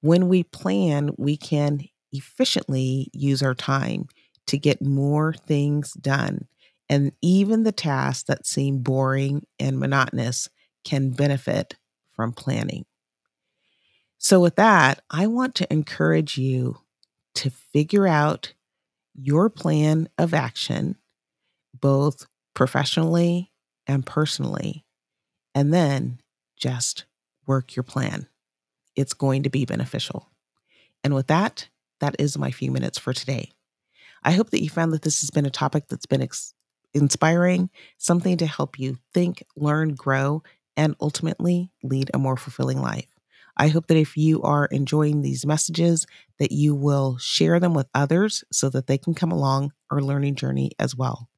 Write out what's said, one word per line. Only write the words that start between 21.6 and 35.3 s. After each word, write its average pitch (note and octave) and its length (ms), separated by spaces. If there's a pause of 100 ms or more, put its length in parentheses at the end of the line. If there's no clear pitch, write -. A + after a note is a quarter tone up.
both C#3 460 (260)
professionally E3 1000 (340)
and C3+ 180
personally, - 800 (680)
and C#3+ 180
then C3+ 460 (380)
just - 480 (420)
work C3 300
your B2+ 80
plan. - 420 (680)
It's C3+ 180
going C3+ 300
to C3+ 40
be B2+ 160
beneficial. - 640 (760)
And C#3+ 100
with C3+ 140
that, F3 400 (320)
that C#3+ 180
is C#3+ 180
my C#3 140
few C3 220
minutes B2+ 260
for - 140
today. - 400 (680)
I D#3 100
hope G#3 180
that - 120
you D#3 60
found E3 240
that D#3 100
this - 180
has C#3+ 100